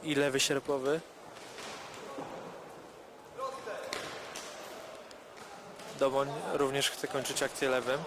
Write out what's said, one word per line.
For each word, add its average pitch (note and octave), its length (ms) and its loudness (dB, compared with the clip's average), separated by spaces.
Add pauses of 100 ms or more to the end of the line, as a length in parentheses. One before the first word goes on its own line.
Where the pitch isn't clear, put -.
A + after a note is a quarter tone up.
i D#3 120 2
lewy C#3 240 6
sierpowy. C#3 600 4 (4000)
Domoń C3+ 300 6 (240)
również C#3 360 6
chce - 180 -2
kończyć C3+ 360 2
akcję C3+ 260 4
lewym B2+ 380 4